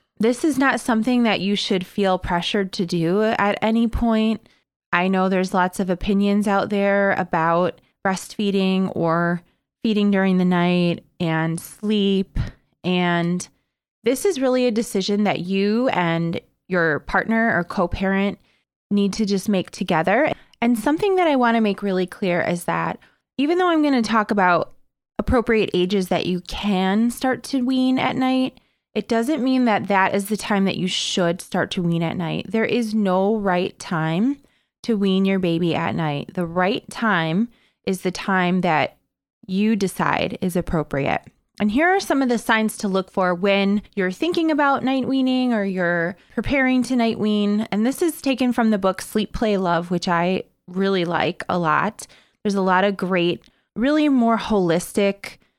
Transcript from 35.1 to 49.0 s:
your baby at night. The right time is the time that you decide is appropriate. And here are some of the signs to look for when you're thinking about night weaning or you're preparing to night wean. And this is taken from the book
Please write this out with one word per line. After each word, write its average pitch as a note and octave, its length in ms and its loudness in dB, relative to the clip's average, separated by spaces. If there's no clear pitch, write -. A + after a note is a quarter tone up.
your F#3+ 140 2
baby E3+ 340 0
at E3 220 -2
night. D3+ 400 -4
The F3+ 100 -2
right F3+ 460 -2
time F#3 580 0
is F#3+ 180 -4
the F#3 100 -2
time F#3 500 0
that D#3+ 360 0
you G#3 280 2
decide F3+ 640 -2
is F3+ 160 -4
appropriate. - 680 -2
And G#3 100 0
here D4+ 200 2
are F#4+ 100 2
some C#4+ 220 0
of B3+ 80 0
the A#3 80 0
signs A3 400 0
to G#3+ 100 -4
look F#3+ 240 -2
for F3+ 240 0
when G3 460 2
you're F#3 160 0
thinking E4 380 0
about C#4+ 340 2
night C4 240 -2
weaning B3+ 460 0
or G3+ 120 0
you're F3 500 -2
preparing B3+ 500 0
to B3+ 120 -4
night A3+ 240 0
wean. G#3 520 0
And G#3+ 140 0
this C4+ 160 -2
is E4 200 -2
taken B3+ 320 0
from A3+ 160 2
the G#3+ 80 2
book F#3+ 240 0